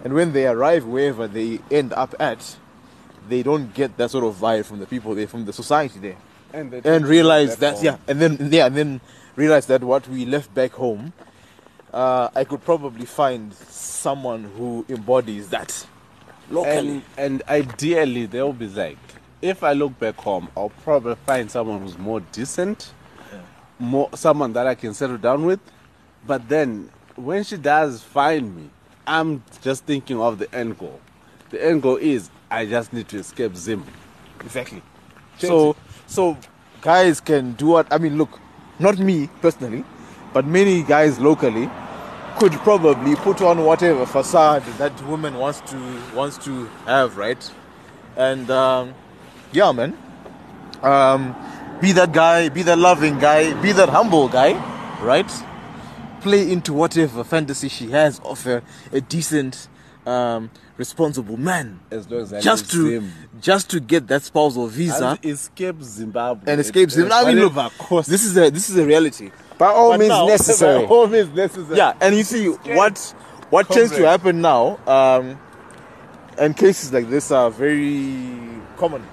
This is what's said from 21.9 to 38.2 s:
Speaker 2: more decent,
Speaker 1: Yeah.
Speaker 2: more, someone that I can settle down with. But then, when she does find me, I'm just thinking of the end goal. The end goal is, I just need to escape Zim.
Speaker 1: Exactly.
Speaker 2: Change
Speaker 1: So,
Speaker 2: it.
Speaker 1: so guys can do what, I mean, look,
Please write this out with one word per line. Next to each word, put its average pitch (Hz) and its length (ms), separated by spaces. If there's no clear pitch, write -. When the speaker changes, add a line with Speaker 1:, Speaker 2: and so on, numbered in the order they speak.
Speaker 2:
more 104 220
decent, 147 720
Speaker 1:
Yeah. 101 80
Speaker 2:
more, 131 360
someone 147 380
that 120 140
I 127 80
can 110 180
settle 127 240
down 127 280
with. 190 140
But 120 240
then, 127 400
when 165 280
she 202 140
does 143 460
find 143 520
me, 76 140
I'm 156 360
just 131 240
thinking 135 340
of 113 180
the 101 160
end 117 240
goal. 69 220
The - 160
end 160 160
goal 131 160
is, 131 320
I 113 140
just 113 280
need 113 160
to 107 80
escape 98 380
Zim. 92 280
Speaker 1:
Exactly. 117 400
Speaker 2:
Change 180 100
Speaker 1:
So, 156 220
Speaker 2:
it. - 60
Speaker 1:
so 175 300
guys 175 380
can 131 340
do 143 140
what, 165 240
I 147 60
mean, 156 200
look, - 220